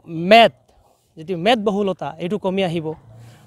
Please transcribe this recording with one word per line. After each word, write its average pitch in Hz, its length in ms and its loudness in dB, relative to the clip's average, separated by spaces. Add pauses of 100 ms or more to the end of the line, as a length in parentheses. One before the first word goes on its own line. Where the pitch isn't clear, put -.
মেদ, 180 440 4 (640)
যিটো 160 220 -8
মেদবহুলতা 196 800 -2
এইটো 175 200 -6
কমি 190 260 -4
আহিব। 160 300 -4 (540)